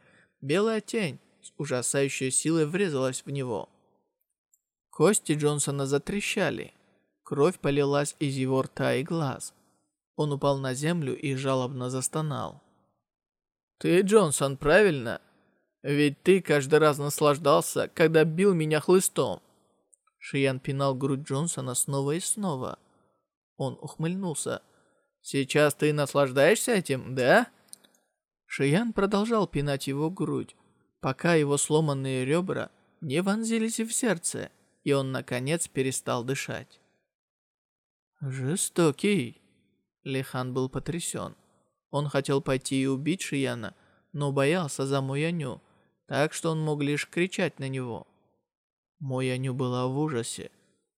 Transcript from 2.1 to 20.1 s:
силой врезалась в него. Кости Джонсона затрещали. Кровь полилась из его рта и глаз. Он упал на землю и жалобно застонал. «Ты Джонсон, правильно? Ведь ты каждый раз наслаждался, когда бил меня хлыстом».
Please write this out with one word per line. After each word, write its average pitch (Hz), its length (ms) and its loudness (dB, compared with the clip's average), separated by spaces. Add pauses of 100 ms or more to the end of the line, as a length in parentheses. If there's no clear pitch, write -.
силой 156 340 2
врезалась 147 580 -2
в 160 60 -10
него. 127 380 -4 (1200)
Кости 160 440 2
Джонсона 147 520 -2
затрещали. 185 840 -2 (500)
Кровь 151 380 0
полилась 143 580 0
из 139 160 -2
его 131 280 0
рта 131 320 -2
и 127 100 0
глаз. 160 500 -6 (640)
Он 147 160 0
упал 143 260 0
на 135 160 -4
землю 147 420 -2
и 139 180 -4
жалобно 131 560 -2
застонал. 131 720 -4 (1160)
«Ты 165 220 2
Джонсон, 180 560 2
правильно? 147 640 2 (600)
Ведь 147 400 2
ты 185 180 6
каждый 147 380 4
раз 151 200 4
наслаждался, 147 960 2
когда 160 300 6
бил 180 300 2
меня 156 260 0
хлыстом». 147 640 2 (760)